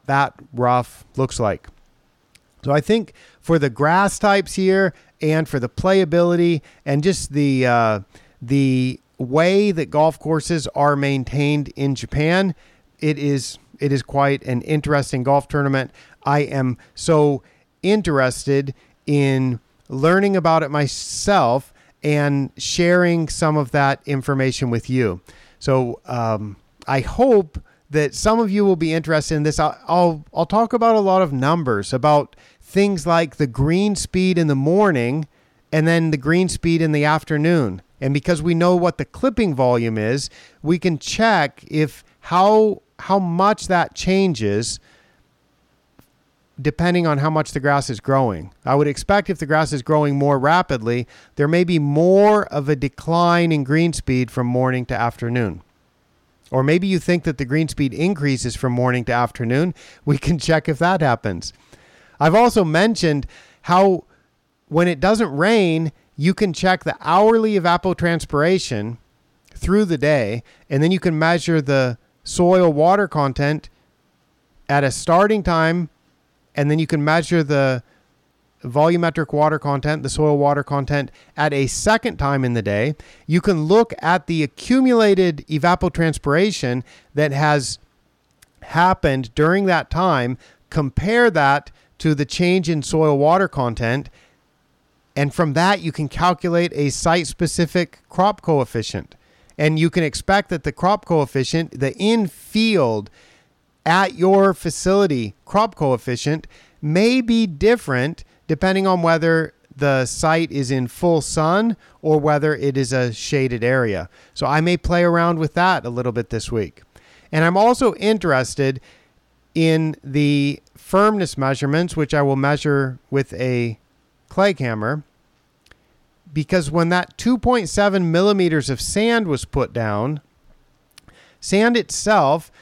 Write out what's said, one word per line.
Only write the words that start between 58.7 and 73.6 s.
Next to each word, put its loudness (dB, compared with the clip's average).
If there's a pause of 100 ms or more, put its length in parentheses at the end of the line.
morning -2
to -4
afternoon. -2 (320)
We 0
can -2
check -2
if -2
that 0
happens. -2 (640)
I've 4
also 4
mentioned 0 (360)
how 2 (640)
when 2
it -2
doesn't 0
rain, 2 (220)
you 0
can 0
check -2
the -4
hourly 2
evapotranspiration -2 (560)
through 0
the -2
day, 0 (260)
and 0
then 4
you 0
can -2
measure 0
the 0 (260)
soil 2
water 2
content -2 (960)